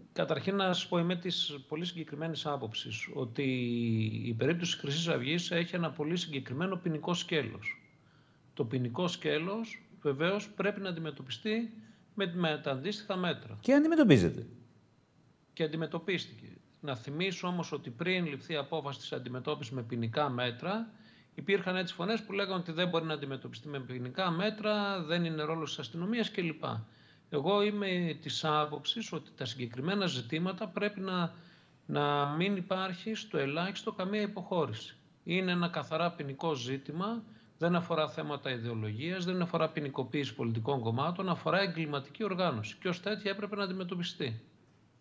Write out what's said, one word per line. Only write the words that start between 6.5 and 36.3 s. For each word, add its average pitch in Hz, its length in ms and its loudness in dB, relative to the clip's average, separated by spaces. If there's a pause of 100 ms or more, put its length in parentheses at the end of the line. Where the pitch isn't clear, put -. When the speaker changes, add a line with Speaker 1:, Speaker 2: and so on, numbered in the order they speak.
Speaker 1:
ποινικό 175 380 -2
σκέλος. - 680 -2 (760)
Το 143 100 0
ποινικό 127 440 0
σκέλος 180 800 -2 (160)
βεβαίως 165 460 2
πρέπει 202 320 0
να 196 80 -4
αντιμετωπιστεί 165 840 -2 (420)
με, 190 200 0
με 160 280 2
τα 143 80 0
αντίστοιχα 185 460 -2
μέτρα. 175 440 -2
Speaker 2:
Και 254 140 6
αντιμετωπίζεται. 269 720 8 (1040)
Speaker 1:
Και - 100 -2
αντιμετωπίστηκε. 160 840 -2 (340)
Να 135 160 -4
θυμίσω 175 520 -2
όμως 175 240 -2
ότι 143 180 -4
πριν 175 360 0
ληφθεί 143 260 -6
η 156 40 0
απόφαση 143 420 -2
της - 140 -8
αντιμετώπισης 127 600 -4
με 131 100 -4
ποινικά 117 460 0
μέτρα, 127 640 -2 (440)
υπήρχαν 185 420 2
έτσι 180 180 -2
φωνές 214 280 0
που - 100 -10
λέγανε 196 240 0
ότι 175 160 -4
δεν 175 160 2
μπορεί 165 160 2
να 160 100 0
αντιμετωπιστεί 139 540 -8
με 143 120 -4
ποινικά 127 500 -2
μέτρα, 202 720 0
δεν 170 220 2
είναι 156 180 0
ρόλος 156 260 -2
της - 100 -6
αστυνομίας 180 520 -2
κλπ. 165 340 -2 (640)
Εγώ 180 340 4
είμαι 185 600 2
της - 220 -4
άποψης 151 680 0
ότι - 240 -6
τα 135 80 -4
συγκεκριμένα 131 600 -2
ζητήματα 160 600 -2
πρέπει 202 320 -2
να, 180 340 0 (520)
να 143 400 4
μην 175 300 2
υπάρχει 190 580 -2
στο - 240 -4
ελάχιστο 170 540 0
καμία 196 280 -2
υποχώρηση. 180 760 -2 (280)
Είναι 180 280 2
ένα 175 160 2
καθαρά 160 440 0
ποινικό 151 420 -2